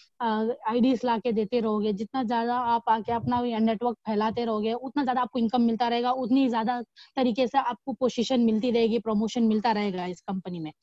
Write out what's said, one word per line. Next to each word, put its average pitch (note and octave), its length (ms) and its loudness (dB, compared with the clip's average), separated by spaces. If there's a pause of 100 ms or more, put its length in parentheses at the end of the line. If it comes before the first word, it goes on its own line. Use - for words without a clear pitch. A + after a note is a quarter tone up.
(200)
अ, A#3+ 60 -2 (420)
आईडीज A#3+ 360 2
ला A#3 140 0
के A#3+ 140 -2
देते A3 280 0
रहोगे, G#3+ 320 0
जितना A3 300 -4
ज्यादा A#3 340 -2
आप A#3 320 0
आके A3+ 240 2
अपना A#3 280 -2
नेटवर्क A3+ 560 0 (100)
फैलाते A3 380 -2
रहोगे, A3 280 -2
उतना C4 320 -4
ज्यादा B3+ 160 0
आपको B3 180 -4
income A#3 240 2
मिलता A#3 260 2
रहेगा, A#3+ 240 0
उतनी C4 360 2
ज्यादा A3+ 340 -2 (340)
तरीके B3+ 300 2
से C4+ 120 -2
आपको - 340 -2
position A#3+ 480 0
मिलती A3+ 300 4
रहेगी, A3+ 280 4
promotion A3 440 0
मिलता A3 300 2
रहेगा G3 340 -2
इस F3+ 140 -8
company F3+ 400 -8
में। D#3 120 -8 (100)